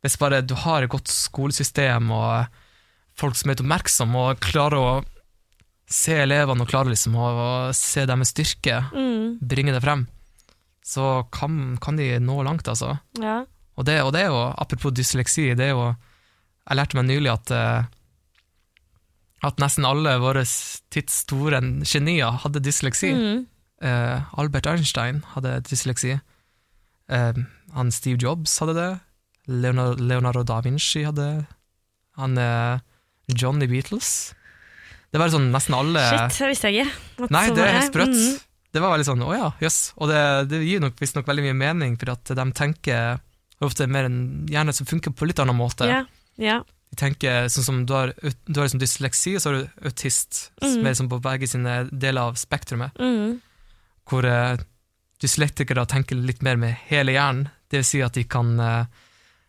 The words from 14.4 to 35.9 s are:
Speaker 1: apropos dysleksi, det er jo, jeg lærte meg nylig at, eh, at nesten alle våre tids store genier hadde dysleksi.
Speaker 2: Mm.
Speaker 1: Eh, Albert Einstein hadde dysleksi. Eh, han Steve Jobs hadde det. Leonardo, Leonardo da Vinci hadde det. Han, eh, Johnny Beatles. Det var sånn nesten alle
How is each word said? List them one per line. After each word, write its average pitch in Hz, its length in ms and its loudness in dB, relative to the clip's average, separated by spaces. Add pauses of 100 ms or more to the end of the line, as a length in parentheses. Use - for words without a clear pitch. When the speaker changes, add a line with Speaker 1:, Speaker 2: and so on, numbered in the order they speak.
Speaker 1:
apropos - 420 -2
dysleksi, 123 600 0
det 131 180 2
er - 20 0
jo, 120 160 0 (760)
jeg 135 100 0
lærte 139 220 0
meg 127 80 2
nylig 135 240 2
at, 117 200 -2
eh, 117 320 2 (1600)
at 143 180 -2
nesten 143 240 2
alle 139 360 2
våre 131 260 2 (480)
tids - 320 -2
store 139 340 0 (220)
genier 143 580 2
hadde 143 240 -2
dysleksi. 139 480 0
Speaker 2:
Mm. 233 300 0 (400)
Speaker 1:
Eh, 123 560 -2
Albert 143 340 0
Einstein 139 460 0 (160)
hadde 127 240 -2 (100)
dysleksi. 127 460 -2 (960)
Eh, 120 320 0 (320)
han 127 180 0
Steve 123 320 -2
Jobs 151 360 -2
hadde 160 180 0
det. 175 100 -2 (600)
Leonardo, 127 520 0
Leonardo 123 440 2
da 117 200 0
Vinci 147 400 0
hadde 147 240 -2
det. 151 160 -2 (720)
Han, 131 220 0
eh, 120 400 0 (500)
Johnny 127 380 2
Beatles. - 680 -4 (760)
Det 151 80 2
var 165 100 4
sånn 139 220 4
nesten 135 240 2
alle 147 320 2